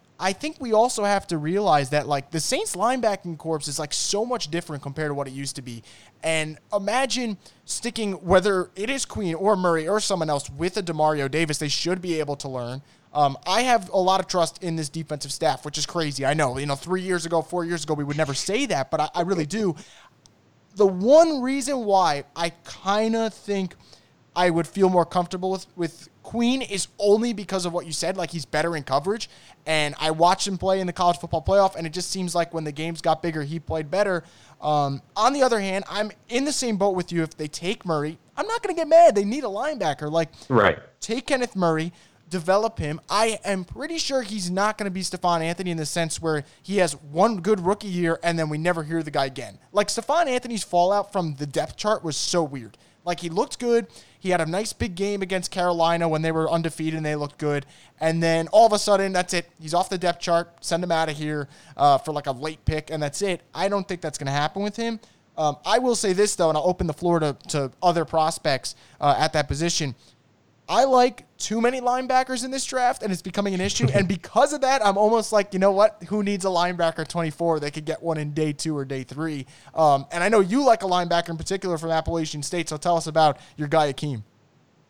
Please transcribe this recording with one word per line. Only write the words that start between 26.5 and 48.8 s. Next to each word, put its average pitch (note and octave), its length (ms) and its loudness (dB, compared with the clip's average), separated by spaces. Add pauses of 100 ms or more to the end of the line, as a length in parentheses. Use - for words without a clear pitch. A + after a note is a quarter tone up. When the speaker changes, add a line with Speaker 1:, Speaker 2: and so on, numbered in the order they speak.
Speaker 1:
is G3 260 -6 (120)
only G#3+ 340 4
because F#3+ 320 -6
of E3+ 80 -4
what E3+ 140 -6
you D#3+ 40 -12
said. F3 260 -4
Like, F3 120 -4
he's D#3+ 160 -8
better D#3+ 300 -2
in C#3+ 80 -6
coverage, E3 460 -2 (360)
and D3+ 340 0
I D#3+ 120 2
watched E3+ 360 2
him F#3+ 120 -4
play F#3+ 200 0
in F#3 60 -4
the F3 80 -4
college F3 240 2
football D#3+ 240 -6
playoff, G3 340 4
and E3 120 -6
it D#3 60 -10
just F3 180 -8
seems F3+ 240 -4
like E3+ 180 0
when D#3+ 120 -4
the D3+ 60 -6
games D#3 300 -8
got D#3+ 220 0
bigger, D#3+ 180 -4
he D3+ 180 -6
played D#3 300 -6
better. F#3 340 0 (380)
Um, C#3+ 400 0 (140)
on A#3 180 4
the C#4+ 80 -2
other A#3 180 4
hand, G3 300 -4
I'm G#3 220 -4 (180)
in B3+ 160 0
the D4 60 -2
same A#3 260 -2
boat G3 180 2
with F3 160 -4
you. E3+ 120 0
If D#3+ 120 -8
they D3+ 120 -6
take F3 360 -6
Murray, D#3+ 360 -2 (160)
I'm D#4+ 100 -2
not A4+ 160 -4
gonna F#4 140 -4
get E4 120 -2
mad. D#4+ 280 10
They G3+ 100 2
need C4 180 -2
a A#3+ 40 -4
linebacker. G3 640 -4
Like, D#3+ 180 0 (200)
Speaker 2:
Right. G2+ 280 6 (220)
Speaker 1:
take - 260 -6
Kenneth B3+ 300 -2
Murray, E3+ 360 0 (380)
develop F#3 480 0
him. D#3 220 -6 (100)
I A3 360 0
am F#3+ 180 -2
pretty D#4 340 -10
sure C4+ 240 -2
he's G3 300 -6
not G3+ 260 0
gonna G3+ 140 -4
be F#3 100 -6
Stephon F3 400 0
Anthony F3 300 -4
in E3 60 -4
the D#3 80 -4
sense E3 360 -4
where D#3 220 0 (180)
he G3 160 -4
has E3+ 160 4
one F3 460 0
good F#3 260 0
rookie G3+ 220 0
year F3 340 -2
and E3+ 160 0
then D#3 120 -2
we D3+ 80 -4
never E3 260 -2